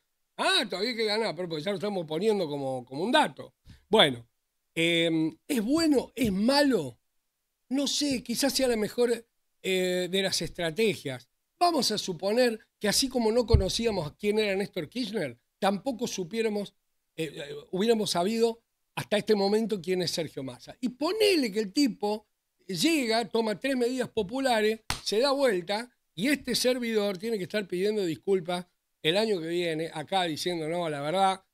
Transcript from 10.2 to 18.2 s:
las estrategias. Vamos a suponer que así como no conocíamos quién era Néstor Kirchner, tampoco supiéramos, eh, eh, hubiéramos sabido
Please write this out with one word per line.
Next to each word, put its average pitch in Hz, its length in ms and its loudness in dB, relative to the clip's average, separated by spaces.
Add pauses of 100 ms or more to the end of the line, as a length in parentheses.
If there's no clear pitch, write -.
las 190 220 -2
estrategias. 160 840 -2 (320)
Vamos 339 320 2
a 214 60 -2
suponer 214 640 0 (200)
que - 80 0
así 254 220 2
como 233 220 2
no 233 160 2
conocíamos 196 680 0
quién 208 240 0
era 208 180 2
Néstor 185 320 -4
Kirchner, 190 520 -6 (180)
tampoco 208 480 -2
supiéramos, 208 680 -4 (400)
eh, 160 200 -6
eh, 147 200 -12 (160)
hubiéramos 214 400 2
sabido 226 500 0 (320)